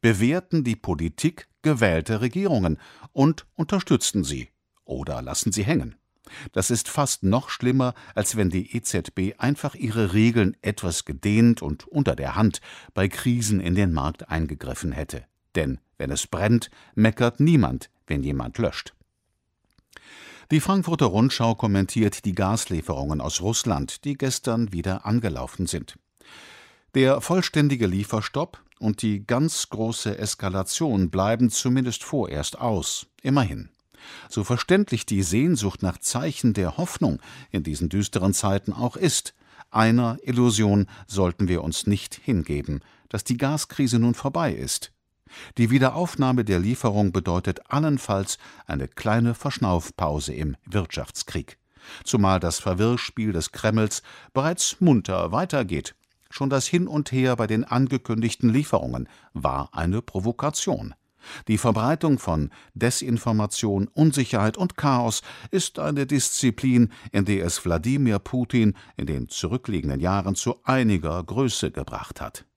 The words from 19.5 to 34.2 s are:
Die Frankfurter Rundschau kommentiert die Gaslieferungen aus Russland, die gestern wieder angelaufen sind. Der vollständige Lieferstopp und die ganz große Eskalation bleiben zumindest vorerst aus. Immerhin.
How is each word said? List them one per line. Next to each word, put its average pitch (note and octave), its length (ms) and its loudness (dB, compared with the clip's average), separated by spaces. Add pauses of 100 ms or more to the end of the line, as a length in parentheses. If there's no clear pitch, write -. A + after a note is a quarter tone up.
Die D3+ 80 6
Frankfurter E3+ 480 2
Rundschau A2+ 480 2
kommentiert G2+ 680 0
die G2 100 0
Gaslieferungen D#2+ 840 -2
aus D#2 200 -4
Russland, F#2+ 640 -2
die C#3+ 100 -4
gestern A#2 580 -2
wieder F#2 340 -4
angelaufen F#2+ 600 -2
sind. - 280 -8 (1000)
Der C3 240 6
vollständige D3 680 2
Lieferstopp G#2 760 -4 (200)
und G#2+ 200 -2
die G#2 240 -2
ganz C3+ 440 -2
große A2 500 -4
Eskalation G2 920 -2
bleiben A#2 420 2
zumindest B2+ 520 0
vorerst C#3+ 560 -4
aus. G#2+ 480 -2 (160)
Immerhin. B2 460 0 (600)